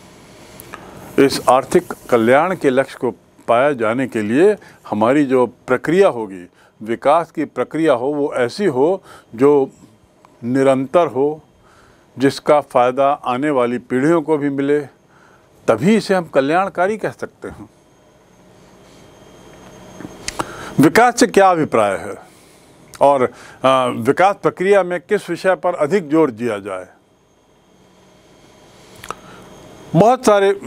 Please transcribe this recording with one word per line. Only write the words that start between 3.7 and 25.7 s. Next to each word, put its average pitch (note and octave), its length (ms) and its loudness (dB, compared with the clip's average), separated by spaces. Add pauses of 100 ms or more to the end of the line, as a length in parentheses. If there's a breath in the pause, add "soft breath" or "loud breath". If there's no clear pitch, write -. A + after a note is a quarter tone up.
जाने A#2 360 -4
के A2 140 -4
लिए D#3 340 2 (340 loud breath)
हमारी B2 340 0
जो B2+ 220 2
प्रक्रिया D#3 640 0
होगी, G2 380 -8 (360 soft breath)
विकास C3+ 480 0
की D3+ 140 -6
प्रक्रिया D3 480 -2
हो, A#2+ 140 -2
वो C#3+ 280 -4
ऐसी B2+ 300 -2
हो D#3+ 380 0 (320 loud breath)
जो C3+ 360 2 (760)
निरंतर C3+ 600 0
हो, C#3+ 340 -4 (800 soft breath)
जिसका C#3 420 2
फ़ायदा C3+ 520 0
आने C3 380 -4
वाली B2 280 0
पीढ़ियों C#3 440 0
को D3+ 160 -2
भी C#3+ 120 -4
मिले, C#3+ 300 -2 (880 soft breath)
तभी C#3 280 2
इसे F#3+ 180 -2
हम F3+ 100 -2
कल्याणकारी F3 720 -2
कह E3+ 140 -8
सकते - 380 -14
हैं। F2+ 220 -18 (3000 loud breath)
विकास A#3+ 400 4
से B3 60 4
क्या F#3+ 240 4
अभिप्राय A#2 460 0
है G2 180 -12 (880 soft breath)
और, C3+ 320 2 (320 loud breath)
आ, C3 220 2
विकास C#3 560 0
प्रक्रिया F#3 400 2
में F3 180 -6
किस - 300 -6
विषय F3+ 240 -2
पर F3+ 200 -4